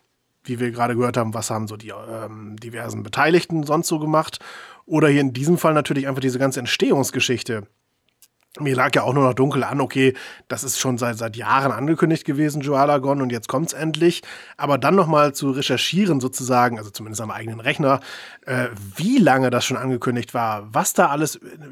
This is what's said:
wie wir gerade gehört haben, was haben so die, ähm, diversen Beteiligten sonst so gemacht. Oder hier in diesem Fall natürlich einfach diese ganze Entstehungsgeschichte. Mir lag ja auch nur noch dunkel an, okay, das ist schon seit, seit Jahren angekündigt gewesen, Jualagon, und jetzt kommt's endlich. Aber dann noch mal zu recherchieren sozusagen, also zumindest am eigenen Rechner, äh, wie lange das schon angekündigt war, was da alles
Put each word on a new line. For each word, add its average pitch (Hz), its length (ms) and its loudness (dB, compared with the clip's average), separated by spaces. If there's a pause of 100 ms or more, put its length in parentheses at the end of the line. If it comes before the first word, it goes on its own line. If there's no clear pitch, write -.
(440)
wie 120 160 -8
wir 123 100 0
gerade 120 260 0
gehört 120 220 2
haben, 110 160 -2
was 113 160 -6
haben 110 180 -4
so 107 80 -10
die, 107 140 -16
ähm, 107 680 -12
diversen 113 460 -10
Beteiligten 156 600 2
sonst 156 240 0
so 160 100 0
gemacht. 156 400 0 (480)
Oder 165 220 4
hier 143 120 6
in 131 140 0
diesem 147 240 2
Fall 156 160 2
natürlich 143 340 0
einfach 131 140 -4
diese 127 160 0
ganze 135 220 0
Entstehungsgeschichte. 123 1040 -2 (960)
Mir 135 160 0
lag 135 180 2
ja 127 80 4
auch 120 100 0
nur 139 120 4
noch 123 100 4
dunkel 135 300 2
an, 139 160 -4
okay, 131 340 4 (320)
das - 160 -6
ist 127 160 -4
schon 127 180 0
seit, 117 220 -2
seit 113 180 -6
Jahren 123 360 2
angekündigt 156 520 0
gewesen, 147 380 -2
Jualagon, 139 580 2
und 127 120 -2
jetzt 113 160 -8
kommt's 151 240 -2
endlich. 160 500 0 (340)
Aber 143 220 0
dann 143 160 2
noch 180 140 4
mal 147 260 4
zu 139 160 -2
recherchieren 143 680 0
sozusagen, 123 580 0
also 104 120 -12
zumindest 107 300 -12
am 107 120 -8
eigenen 110 260 -10
Rechner, 135 400 2 (480)
äh, 127 220 -2 (260)
wie 233 240 0
lange 131 320 4
das 120 140 0
schon 127 120 -2
angekündigt 123 580 -4
war, 110 380 -4
was 160 200 0
da 180 160 4
alles 147 320 -2 (320)